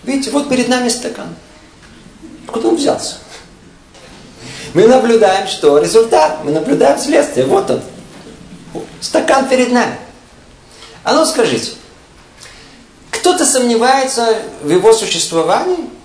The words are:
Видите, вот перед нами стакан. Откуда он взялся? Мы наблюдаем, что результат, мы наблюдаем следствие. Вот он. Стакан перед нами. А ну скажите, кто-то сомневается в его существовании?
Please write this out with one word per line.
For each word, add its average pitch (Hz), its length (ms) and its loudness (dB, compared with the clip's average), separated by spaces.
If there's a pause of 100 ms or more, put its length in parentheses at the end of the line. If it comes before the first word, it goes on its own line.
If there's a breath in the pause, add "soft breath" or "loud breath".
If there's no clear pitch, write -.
Видите, 269 280 -4
вот 285 180 -2
перед 247 200 -2
нами 247 200 0
стакан. 202 460 -8 (1120)
Откуда - 220 -2
он - 80 2
взялся? - 380 -2 (1600 loud breath)
Мы 208 120 6
наблюдаем, 220 600 4
что 147 320 2
результат, - 680 2
мы 147 80 -4
наблюдаем 277 460 2
следствие. - 480 0
Вот 381 240 0
он. 120 120 -2 (1160)
Стакан 269 480 0
перед 247 240 2
нами. 233 240 0 (1040 loud breath)
А 254 120 -2
ну 311 100 4
скажите, - 480 -2 (1400 loud breath)
кто-то 359 340 -2
сомневается 247 920 0 (260)
в 147 80 -4
его 185 220 6
существовании? 208 960 -2 (160)